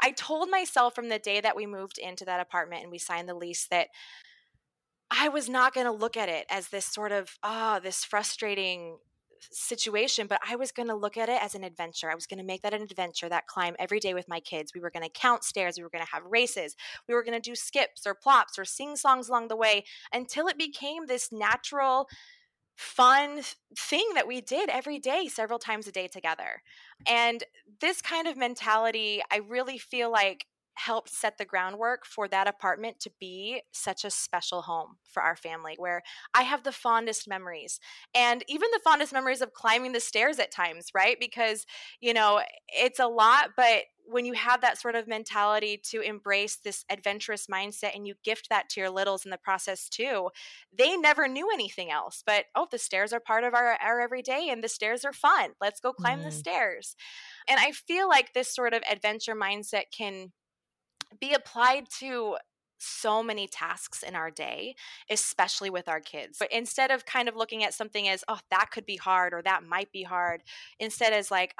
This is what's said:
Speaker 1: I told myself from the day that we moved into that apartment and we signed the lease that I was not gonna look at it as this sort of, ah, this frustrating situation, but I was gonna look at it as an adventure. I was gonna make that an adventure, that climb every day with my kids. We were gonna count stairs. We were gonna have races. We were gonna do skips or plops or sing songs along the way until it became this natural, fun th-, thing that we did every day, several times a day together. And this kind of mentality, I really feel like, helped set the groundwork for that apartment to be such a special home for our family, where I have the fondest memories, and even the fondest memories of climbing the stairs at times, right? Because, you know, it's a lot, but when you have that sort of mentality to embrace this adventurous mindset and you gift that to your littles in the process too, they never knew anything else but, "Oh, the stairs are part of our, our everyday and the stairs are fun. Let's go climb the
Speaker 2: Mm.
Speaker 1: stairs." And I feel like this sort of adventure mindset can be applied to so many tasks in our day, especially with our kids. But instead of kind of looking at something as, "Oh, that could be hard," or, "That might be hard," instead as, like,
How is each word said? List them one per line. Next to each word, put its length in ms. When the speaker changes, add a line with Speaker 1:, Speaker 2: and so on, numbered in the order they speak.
Speaker 1:
I 100
told 380
myself 440
from 140
the 100
day 220
that 160
we 100
moved 320
into 280
that 140
apartment 420
and 100
we 60
signed 300
the 60
lease 340
that 200
I 180
was 200
not 260
gonna 180
look 240
at 120
it 220
as 180
this 180
sort 260
of, 300
ah, 380
this 240
frustrating 920
situation, 840
but 200
I 100
was 160
gonna 240
look 200
at 120
it 140
as 120
an 100
adventure. 460
I 40
was 120
gonna 180
make 180
that 120
an 80
adventure, 460
that 180
climb 320
every 220
day 140
with 140
my 120
kids. 340
We 60
were 100
gonna 180
count 360
stairs. 340
We 60
were 60
gonna 220
have 120
races. 520
We 80
were 80
gonna 180
do 140
skips 520
or 80
plops 440
or 60
sing 320
songs 320
along 200
the 80
way 280
until 360
it 100
became 480
this 260
natural, 760
fun 600
th-, 200
thing 380
that 120
we 140
did 280
every 300
day, 300
several 300
times 280
a 60
day 160
together. 540
And 360
this 220
kind 260
of 80
mentality, 920
I 80
really 400
feel 320
like, 360
helped 300
set 280
the 60
groundwork 640
for 220
that 180
apartment 540
to 180
be 420
such 320
a 60
special 520
home 420
for 160
our 140
family, 420
where 260
I 80
have 200
the 80
fondest 560
memories, 540
and 320
even 240
the 140
fondest 280
memories 280
of 140
climbing 360
the 80
stairs 400
at 140
times, 420
right? 240
Because, 480
you 140
know, 280
it's 320
a 80
lot, 480
but 300
when 200
you 100
have 260
that 200
sort 140
of 140
mentality 680
to 100
embrace 560
this 320
adventurous 600
mindset 480
and 100
you 160
gift 260
that 220
to 100
your 80
littles 360
in 80
the 40
process 520
too, 420
they 240
never 300
knew 260
anything 380
else 340
but, 300
"Oh, 160
the 80
stairs 340
are 80
part 240
of 80
our, 200
our 180
everyday 480
and 140
the 60
stairs 360
are 80
fun. 480
Let's 200
go 120
climb 300
the 80
Speaker 2:
Mm. 80
Speaker 1:
stairs." 560
And 120
I 120
feel 360
like 240
this 220
sort 200
of 140
adventure 460
mindset 580
can 400
be 120
applied 560
to 380
so 440
many 240
tasks 560
in 100
our 160
day, 440
especially 600
with 180
our 120
kids. 380
But 140
instead 400
of 140
kind 220
of 60
looking 300
at 100
something 340
as, 200
"Oh, 100
that 200
could 160
be 120
hard," 360
or, 80
"That 220
might 260
be 140
hard," 400
instead 340
as, 180
like, 300